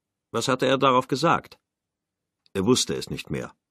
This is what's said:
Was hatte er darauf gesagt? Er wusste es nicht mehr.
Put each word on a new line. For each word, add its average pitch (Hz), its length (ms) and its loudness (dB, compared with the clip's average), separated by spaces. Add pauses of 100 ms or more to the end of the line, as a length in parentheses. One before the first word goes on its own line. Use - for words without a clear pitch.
(300)
Was 113 160 -4
hatte 127 200 0
er 131 100 2
darauf 131 320 4
gesagt? 139 500 -2 (920)
Er 95 140 -2
wusste 117 280 0
es 64 160 -8
nicht - 200 -10
mehr. 62 240 -8 (160)